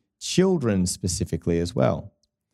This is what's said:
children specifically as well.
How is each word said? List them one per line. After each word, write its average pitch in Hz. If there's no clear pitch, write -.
children 131
specifically 85
as 87
well. -